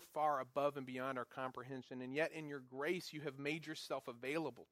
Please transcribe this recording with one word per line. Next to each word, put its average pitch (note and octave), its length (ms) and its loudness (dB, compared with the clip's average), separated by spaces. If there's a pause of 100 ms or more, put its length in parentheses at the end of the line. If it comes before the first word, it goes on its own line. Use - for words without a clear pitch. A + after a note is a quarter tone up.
(140)
far D3+ 260 6
above C#3 380 4
and C3 80 -2
beyond C3 320 -2
our A#2+ 80 0
comprehension. C3 800 -6
And B2+ 100 -4
yet D#3 180 4
in D#3 160 -6
your C#3+ 120 -6
grace, C#3+ 520 -2
you D#3 100 -6
have C#3 180 -4
made D3+ 260 0
yourself D3+ 420 -4
available B2+ 640 -2